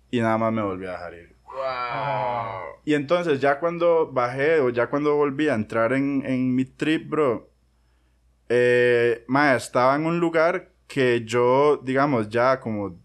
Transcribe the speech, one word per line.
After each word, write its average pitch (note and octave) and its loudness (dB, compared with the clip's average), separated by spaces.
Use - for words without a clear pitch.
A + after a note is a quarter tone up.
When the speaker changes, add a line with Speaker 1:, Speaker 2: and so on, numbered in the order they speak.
Speaker 1:
y A#2+ -2
nada A2+ 0
más A2 0
me A2 -4
volví F#2+ -6
a F2+ -8
dejar F2 -12
ir. E2+ -20
Speaker 2:
Wow. B2 -6
Speaker 1:
Y D3 -2
entonces D3 0
ya C#3 0
cuando E3 0
bajé C3+ 0
o B2+ 2
ya A#2+ 0
cuando D3 0
volví D3 0
a C3+ 2
entrar A2+ 0
en, C#3 -2
en B2+ -2
mi C3 0
trip, D#3 -4
bro, C#3 -2
eh, B2 4
ma, C3+ 4
estaba B2+ 2
en D#3 -2
un E3+ 0
lugar E3+ 0
que B2 0
yo, B2+ 2
digamos, C3 0
ya B2 0
como G2+ -8